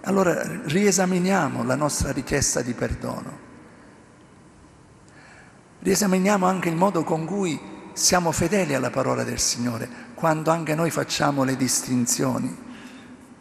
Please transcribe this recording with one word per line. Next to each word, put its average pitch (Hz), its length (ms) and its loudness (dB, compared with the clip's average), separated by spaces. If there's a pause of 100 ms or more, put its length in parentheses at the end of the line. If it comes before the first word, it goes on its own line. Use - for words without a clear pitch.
allora 185 440 2
riesaminiamo 180 1160 2
la 127 120 2
nostra 143 360 -2
richiesta 135 500 0
di 123 120 -4
perdono. - 760 -6 (2250)
Riesaminiamo 190 680 2
anche 180 240 2
il 165 60 -2
modo 175 280 2
con 160 220 -2
cui 180 340 -2 (320)
siamo 175 400 2
fedeli 170 420 2
alla 127 160 0
parola 127 340 0
del 120 160 -4
Signore, 120 500 -2 (240)
quando 160 380 0
anche 160 220 0
noi 160 160 0
facciamo 147 540 0
le 131 140 0
distinzioni. 127 1080 0 (720)